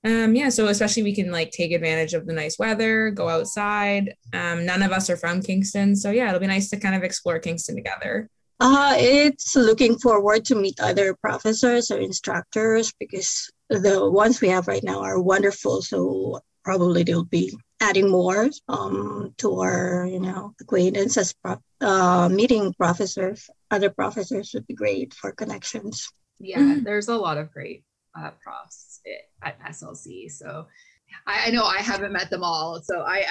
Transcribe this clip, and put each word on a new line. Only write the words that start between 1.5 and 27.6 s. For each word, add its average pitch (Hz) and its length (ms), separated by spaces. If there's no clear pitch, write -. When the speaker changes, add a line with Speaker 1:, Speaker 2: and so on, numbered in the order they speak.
Speaker 1:
take 170 200
advantage 160 420
of 160 140
the 165 60
nice 156 260
weather, 220 520
go 175 180
outside. 202 840
Um, 170 320
none 185 180
of 185 80
us 190 180
are 175 80
from 175 240
Kingston. 196 540
So 202 160
yeah, 247 160
it'll 185 140
be 196 60
nice 196 240
to 202 80
kind 196 160
of 185 80
explore 175 360
Kingston 165 380
together. - 500
Speaker 2:
Uh, 277 380
it's 285 580
looking 233 440
forward 214 460
to 247 100
meet 196 260
other 196 320
professors 220 800
or 196 80
instructors 214 1000
because - 520
the 196 400
ones 214 320
we 196 60
have 180 200
right 196 160
now 196 180
are 190 200
wonderful. 190 640
So - 560
probably 175 400
they'll 170 220
be 185 300
adding 196 280
more, 190 400
um, 196 680
to 190 200
our, 180 500
you 185 120
know, 190 400
acquaintance 196 560
as 185 160
pro-, - 280
uh, 180 480
meeting 202 500
professors, 185 680
other 202 220
professors 202 640
would 220 100
be - 80
great - 400
for 196 200
connections. 214 760
Speaker 3:
Yeah, 190 200
Speaker 1:
Mm-hmm. 285 240
Speaker 3:
there's 208 260
a 233 80
lot 165 200
of 156 140
great, - 320